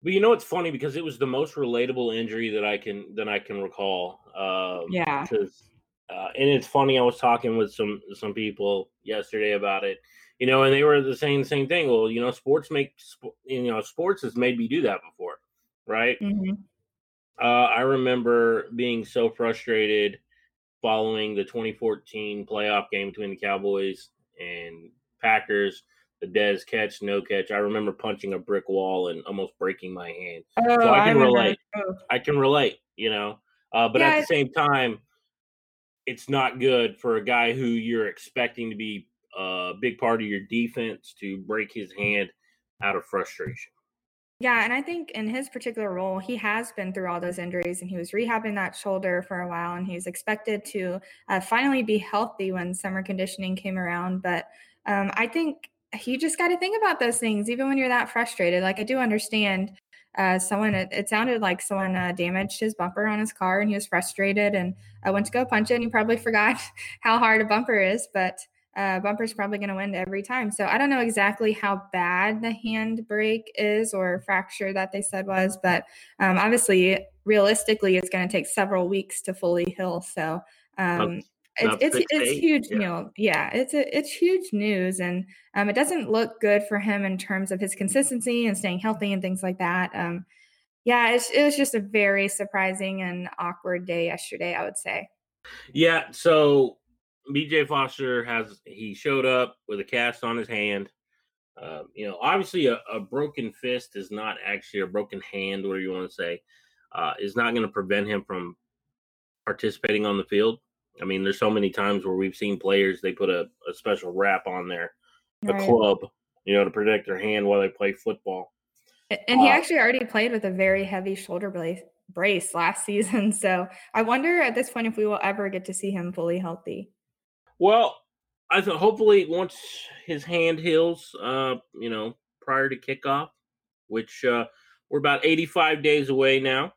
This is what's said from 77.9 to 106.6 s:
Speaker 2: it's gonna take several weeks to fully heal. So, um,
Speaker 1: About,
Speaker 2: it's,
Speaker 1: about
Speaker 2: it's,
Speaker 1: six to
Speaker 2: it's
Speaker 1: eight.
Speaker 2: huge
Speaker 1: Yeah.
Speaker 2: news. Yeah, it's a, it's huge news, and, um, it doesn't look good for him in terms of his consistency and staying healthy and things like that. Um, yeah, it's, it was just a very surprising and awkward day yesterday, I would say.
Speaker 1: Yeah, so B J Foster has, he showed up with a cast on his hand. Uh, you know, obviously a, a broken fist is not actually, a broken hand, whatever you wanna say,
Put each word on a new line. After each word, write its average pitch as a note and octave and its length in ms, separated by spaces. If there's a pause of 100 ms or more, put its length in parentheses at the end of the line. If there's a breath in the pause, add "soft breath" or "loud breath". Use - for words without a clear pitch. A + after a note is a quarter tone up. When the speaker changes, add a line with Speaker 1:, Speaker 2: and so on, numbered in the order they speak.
Speaker 2:
it's F#3 140
gonna F#3 180
take F3 180
several F#3+ 420
weeks G3 340
to F#3+ 120
fully F3 420
heal. F3+ 240
So, E3 420 (340 soft breath)
um, F3 240
Speaker 1:
About, F3 160
Speaker 2:
it's, - 480
Speaker 1:
about A3 180
Speaker 2:
it's, D#4 140
Speaker 1:
six F4+ 140
to D4+ 80
Speaker 2:
it's D4 120
Speaker 1:
eight. D4 100
Speaker 2:
huge D#4 300
Speaker 1:
Yeah. A3 80
Speaker 2:
news. F3+ 380
Yeah, F#3 360
it's B3+ 220
a, C#4+ 240
it's D4 140
huge F#4 400
news, F#3+ 480
and, F3+ 260 (280 loud breath)
um, G#3 140
it G3+ 60
doesn't C#4+ 340
look A3+ 320
good G#3 280
for G#3 100
him G3+ 260
in F#3+ 140
terms F#3+ 320
of F#3+ 100
his F#3+ 140
consistency A#3+ 720
and G3 100
staying F#3 220
healthy G#3 340
and F#3+ 80
things F#3 220
like F#3 160
that. F3+ 340
Um, F3 320 (600 soft breath)
yeah, A#3 260
it's, A#3+ 200
it D4 120
was D4 140
just C#4 180
a A3+ 60
very G3+ 480
surprising F#3+ 720
and F3+ 260 (120)
awkward F3+ 460
day E3+ 180
yesterday, - 500
I - 80
would - 160
say. - 300 (640 loud breath)
Speaker 1:
Yeah, D#3+ 400
so D3 640 (560)
B D3 140
J D3+ 200
Foster C3 580
has, A2+ 400
he G#2 300
showed C3+ 320
up B2+ 400
with G#2 140
a G2 40
cast A#2+ 400
on A#2 120
his A2 120
hand. G#2 420 (680)
Uh, D#2+ 220 (100)
you G#2 140
know, F#2+ 160
obviously F3+ 440
a, A#2 140 (100)
a A2 100
broken B2 520
fist B2 440
is G2 140
not G#2+ 260 (100)
actually, G2+ 340
a F#2 60
broken G2+ 340
hand, G2 440
whatever F#2+ 160
you F#2+ 120
wanna F#2 160
say, F2 320 (520 soft breath)